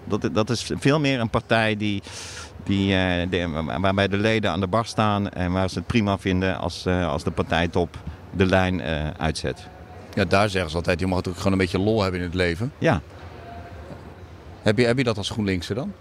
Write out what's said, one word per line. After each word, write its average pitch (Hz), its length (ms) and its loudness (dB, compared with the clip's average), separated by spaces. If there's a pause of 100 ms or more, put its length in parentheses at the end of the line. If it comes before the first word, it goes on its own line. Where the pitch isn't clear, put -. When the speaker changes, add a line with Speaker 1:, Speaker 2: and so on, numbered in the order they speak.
Speaker 1:
Dat, 101 280 -2
dat 104 180 0
is 117 260 -4
veel 143 240 4
meer 135 200 2
een 110 100 0
partij 113 460 2
die, 104 260 -2 (640)
die, 98 300 4
eh, 90 360 2
de, 85 320 -2 (180)
waarbij 98 280 4
de 95 80 0
leden 107 340 2
aan 85 100 0
de 98 60 0
bar 110 200 0
staan 104 440 0
en 90 220 -2
waar 92 180 2
ze - 80 -6
het 87 80 -6
prima 101 320 2
vinden 92 400 2
als, - 280 -4
eh, 90 220 2
als 73 160 -2
de 92 60 0
partijtop 87 680 0 (320)
de 92 160 2
lijn, 92 340 4
eh, 76 260 -2 (120)
uitzet. 73 500 -4 (460)
Speaker 2:
Ja, 104 100 2
daar 98 240 4
zeggen 92 220 0
ze 78 60 -4
altijd: 87 240 0
"Je 92 60 0
mag 90 180 2
ook 90 120 -4
gewoon - 160 0
een 95 60 2
beetje 92 200 2
lol 107 240 2
hebben 92 180 0
in 90 60 -4
het 85 80 -6
leven." 90 440 0
Speaker 1:
Ja. 156 220 2 (1600)
Speaker 2:
Heb 107 160 2
je, 123 80 6
heb 120 120 4
je 135 60 2
dat 113 120 2
als 101 140 -4
GroenLinkse 98 440 0
dan? 151 260 -6